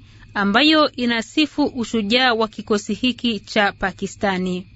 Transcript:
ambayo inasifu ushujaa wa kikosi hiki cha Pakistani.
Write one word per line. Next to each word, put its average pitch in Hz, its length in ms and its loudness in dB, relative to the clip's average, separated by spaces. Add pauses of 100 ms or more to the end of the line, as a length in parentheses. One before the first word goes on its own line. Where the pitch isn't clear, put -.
(340)
ambayo 277 580 4
inasifu 247 720 -2
ushujaa 233 680 0
wa 220 140 0
kikosi 214 460 -4
hiki 233 460 -2
cha 202 320 0
Pakistani. 185 1040 -4